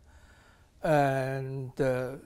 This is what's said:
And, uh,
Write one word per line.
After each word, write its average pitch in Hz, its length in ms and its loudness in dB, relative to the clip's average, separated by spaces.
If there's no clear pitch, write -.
And, 135 960 0
uh, 131 460 0